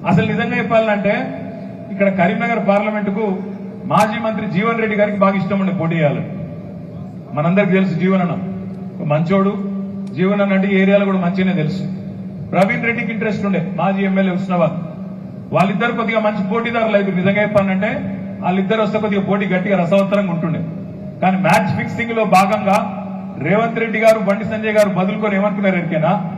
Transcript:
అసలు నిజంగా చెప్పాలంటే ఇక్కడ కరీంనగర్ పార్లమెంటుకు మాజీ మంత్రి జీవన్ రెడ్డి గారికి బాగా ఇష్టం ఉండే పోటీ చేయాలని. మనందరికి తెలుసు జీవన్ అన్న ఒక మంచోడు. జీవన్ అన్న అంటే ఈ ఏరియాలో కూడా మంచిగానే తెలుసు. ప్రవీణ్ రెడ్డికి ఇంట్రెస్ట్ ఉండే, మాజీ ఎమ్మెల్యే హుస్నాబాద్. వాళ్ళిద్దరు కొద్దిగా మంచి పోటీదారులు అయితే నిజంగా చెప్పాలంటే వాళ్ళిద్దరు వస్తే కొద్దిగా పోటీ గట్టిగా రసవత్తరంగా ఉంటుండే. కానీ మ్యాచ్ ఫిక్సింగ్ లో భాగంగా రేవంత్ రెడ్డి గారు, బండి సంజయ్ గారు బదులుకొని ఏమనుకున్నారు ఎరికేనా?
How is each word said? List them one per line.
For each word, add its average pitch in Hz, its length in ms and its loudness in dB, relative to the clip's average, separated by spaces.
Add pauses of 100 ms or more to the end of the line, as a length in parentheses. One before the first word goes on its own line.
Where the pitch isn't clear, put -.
అసలు 214 160 6
నిజంగా 233 320 -2
చెప్పాలంటే 220 800 0 (520)
ఇక్కడ 196 260 2
కరీంనగర్ 220 500 2
పార్లమెంటుకు 202 720 0 (460)
మాజీ 214 340 2
మంత్రి 214 280 -4
జీవన్ 220 320 0
రెడ్డి 214 160 0
గారికి 202 220 2
బాగా 196 200 4
ఇష్టం 196 220 0
ఉండే 185 140 0
పోటీ 165 220 -2
చేయాలని. - 340 0 (1040)
మనందరికి 175 360 2
తెలుసు 190 220 4
జీవన్ 185 280 2
అన్న 170 100 0 (680)
ఒక - 80 -6
మంచోడు. 190 460 2 (600)
జీవన్ 196 280 2
అన్న 196 120 2
అంటే 190 140 2
ఈ 190 140 4
ఏరియాలో 196 240 6
కూడా 190 120 2
మంచిగానే 185 360 2
తెలుసు. 151 300 0 (680)
ప్రవీణ్ 233 340 2
రెడ్డికి 233 260 -2
ఇంట్రెస్ట్ 214 340 -2
ఉండే, 175 320 -2
మాజీ 196 260 0
ఎమ్మెల్యే 190 300 2
హుస్నాబాద్. 175 420 0 (760)
వాళ్ళిద్దరు 202 380 2
కొద్దిగా 220 280 0
మంచి 208 280 0
పోటీదారులు 226 480 0
అయితే 196 160 2
నిజంగా 190 300 2
చెప్పాలంటే 202 800 0 (220)
వాళ్ళిద్దరు 190 400 2
వస్తే 214 180 0
కొద్దిగా 202 220 0
పోటీ 202 240 0
గట్టిగా 185 360 0
రసవత్తరంగా 196 500 2
ఉంటుండే. 165 280 -2 (640)
కానీ 190 160 2
మ్యాచ్ - 400 2
ఫిక్సింగ్ 233 340 -4
లో 220 140 2
భాగంగా 196 520 4 (600)
రేవంత్ 226 420 0
రెడ్డి 220 200 -2
గారు, 220 200 6
బండి 202 260 0
సంజయ్ 220 280 -2
గారు 208 160 4
బదులుకొని 196 460 0
ఏమనుకున్నారు 196 420 2
ఎరికేనా? 160 600 0